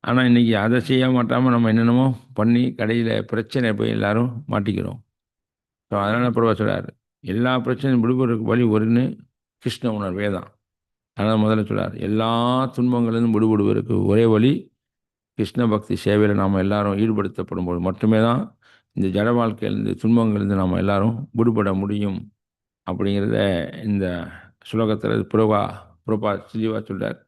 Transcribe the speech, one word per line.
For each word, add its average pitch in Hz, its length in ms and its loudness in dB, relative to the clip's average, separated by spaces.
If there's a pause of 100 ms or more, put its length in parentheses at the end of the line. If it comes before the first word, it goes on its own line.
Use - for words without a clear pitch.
ஆனா 123 220 0
இன்னைக்கு 120 320 4
அதை 113 220 2
செய்ய 131 280 0
மாட்டாம 123 420 2
நம்ம 117 200 2
என்னென்னமோ 117 360 4 (280)
பண்ணி 117 360 2
கடையில 113 420 -2 (100)
பிரச்சனை 113 520 -2
போய் 110 220 -2
எல்லாரும் 107 360 0 (160)
மாட்டிக்கிறோம். 98 520 -4 (920)
So, 104 80 -4
அதனால 113 300 0
பிரபுபாதர் 113 320 0
சொல்றாரு, 98 280 -2 (340)
எல்லா 117 360 -2
பிரச்சனையும் 127 440 0
விடுபடுறதுக்கு 117 480 0
வழி 123 120 2
ஒருன்னு 113 400 2 (600)
கிருஷ்ண 120 300 -4
உணர்வே 101 380 -4
தான். - 180 -8 (680)
அதனால 107 200 2
முதல்ல 107 280 2
சொல்றாரு, 98 340 -4
எல்லா 107 300 -2 (460)
துன்பங்களிலிருந்தும் 117 640 0
விடுபடுவதற்கு 107 680 2
ஒரே 107 200 4
வழி 113 280 4 (840)
கிருஷ்ண 117 300 0
பக்தி 104 280 -2
சேவையில 104 380 2
நாம 98 260 2
எல்லாரும் 101 380 0
ஈடுபடுத்தப்படும் 101 680 -2
போது 87 120 -4
மட்டுமே 107 400 0
தான் 117 220 2 (540)
இந்த 98 120 0
ஜட 101 260 0
வாழ்க்கையிலிருந்து, 104 680 -2
துன்பங்களிலிருந்து 104 600 2
நாம 90 160 0
எல்லாரும் 101 400 0 (140)
விடுபட 113 420 0
முடியும் 101 460 -4 (680)
அப்படிங்கிறத 101 500 -2 (460)
இந்த 101 220 -2 (600)
ஸ்லோகத்துல 107 560 -2 (100)
பிரபா-, 107 440 0 (300)
பிரபா 107 260 -2 (120)
தெளிவா 110 380 -4
சொல்றார். 101 360 -8 (100)